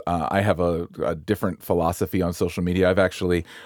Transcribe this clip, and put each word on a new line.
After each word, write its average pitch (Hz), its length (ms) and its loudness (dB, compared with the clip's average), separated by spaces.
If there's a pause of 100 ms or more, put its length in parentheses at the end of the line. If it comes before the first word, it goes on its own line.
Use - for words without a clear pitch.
uh, 85 240 -2
I 98 120 2
have 101 180 0
a, 87 260 0 (160)
a 82 120 0
different 90 480 -2
philosophy 90 580 0
on 87 140 -2
social 90 280 -2
media. 90 280 2
I've 92 80 2
actually, 90 480 0 (200)